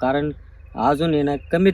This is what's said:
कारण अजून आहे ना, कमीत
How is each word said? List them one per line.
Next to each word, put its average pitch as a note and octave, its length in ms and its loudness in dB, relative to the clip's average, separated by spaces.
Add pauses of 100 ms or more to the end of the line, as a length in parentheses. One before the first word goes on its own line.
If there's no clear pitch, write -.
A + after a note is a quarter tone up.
कारण C#3+ 300 -2 (440)
अजून D3 380 0
आहे D3 100 2
ना, C#3+ 120 -2 (160)
कमीत F#3 220 4